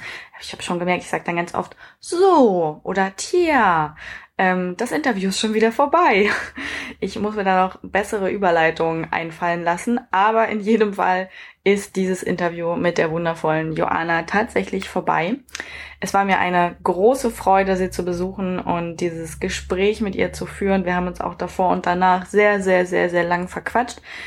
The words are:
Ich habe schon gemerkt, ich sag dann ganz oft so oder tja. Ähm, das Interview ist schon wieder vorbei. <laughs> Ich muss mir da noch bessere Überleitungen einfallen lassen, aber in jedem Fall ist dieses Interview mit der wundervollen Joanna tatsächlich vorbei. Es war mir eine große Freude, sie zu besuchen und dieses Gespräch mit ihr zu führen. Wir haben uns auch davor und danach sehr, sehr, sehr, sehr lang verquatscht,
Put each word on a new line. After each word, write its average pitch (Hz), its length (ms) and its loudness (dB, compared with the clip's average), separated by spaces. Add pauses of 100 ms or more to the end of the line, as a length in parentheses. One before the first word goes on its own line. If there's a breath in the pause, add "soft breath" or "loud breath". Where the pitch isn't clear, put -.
(400 loud breath)
Ich - 120 -14
habe - 100 -12
schon 175 160 -4
gemerkt, 180 260 -2
ich - 60 -16
sag 165 160 -4
dann 170 100 -4
ganz 175 180 -4
oft - 220 -6 (240 loud breath)
so 240 840 4
oder 190 320 -2
tja. 214 800 2 (440 loud breath)
Ähm, 185 400 0
das 240 140 -4
Interview 226 360 0
ist 196 120 -4
schon 220 120 2
wieder 220 200 4
vorbei. 277 600 4
<laughs> - 60 -4 (600 loud breath)
Ich - 160 -6
muss 208 200 -4
mir 196 80 0
da 185 200 4
noch 185 180 -4
bessere 196 460 -2
Überleitungen 165 840 2
einfallen 170 500 -4
lassen, 180 380 0 (100)
aber 220 380 4
in 220 100 -2
jedem 208 360 2
Fall 185 340 0 (440 loud breath)
ist 202 240 -2
dieses 185 260 -2
Interview 170 540 -2
mit 175 220 0
der 165 120 2
wundervollen 160 640 -2
Joanna 165 480 0
tatsächlich 196 680 -2
vorbei. 180 480 -2 (640 loud breath)
Es - 140 -6
war 196 100 4
mir 190 140 2
eine 175 440 0
große 226 480 2
Freude, 190 460 2
sie 185 140 -2
zu 180 140 -6
besuchen 185 540 -4
und 170 380 -4
dieses 165 420 -6
Gespräch 190 640 -2
mit 202 140 -4
ihr 185 180 -2
zu - 140 -10
führen. 196 380 -2
Wir 180 100 -2
haben 180 120 -2
uns 175 140 -8
auch 175 140 -6
davor 180 360 -2
und 180 160 0
danach 180 400 2
sehr, 208 360 4
sehr, 180 240 2
sehr, 180 240 0
sehr 175 140 2
lang 175 240 -2
verquatscht, - 520 -4 (260 loud breath)